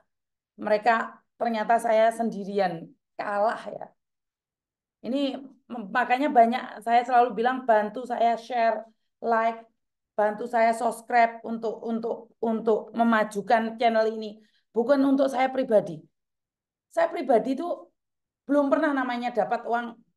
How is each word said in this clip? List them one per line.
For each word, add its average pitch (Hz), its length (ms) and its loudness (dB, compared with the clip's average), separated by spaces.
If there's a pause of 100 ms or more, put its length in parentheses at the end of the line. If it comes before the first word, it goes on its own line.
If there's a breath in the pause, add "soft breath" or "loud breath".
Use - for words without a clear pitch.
(580)
mereka 214 640 0 (160)
ternyata 226 440 0
saya 226 320 4
sendirian 196 720 -4 (320)
kalah 208 480 -2
ya. - 200 -12 (1160)
Ini 269 320 -2 (320)
mem-, 226 220 -12
makanya 247 400 0
banyak 233 560 2
saya 233 160 4
selalu 247 320 4
bilang 240 320 -2
bantu 214 400 2
saya 233 320 0
share, 226 480 -2 (340)
like, 226 400 0 (540)
bantu 214 320 0
saya 233 240 2
subscribe 233 720 0
untuk, 226 400 -6
untuk, 226 560 -6
untuk 220 560 0
memajukan 226 800 2
channel 226 300 2
ini. 220 320 -8 (320 soft breath)
Bukan 269 320 2
untuk 269 240 2
saya 262 240 -2
pribadi. 208 480 0 (920)
Saya 339 220 0
pribadi 262 480 0
itu 330 80 -6 (800)
belum 285 260 2
pernah 302 240 0
namanya 240 380 -4
dapat 220 340 -2
uang 233 300 -4 (180)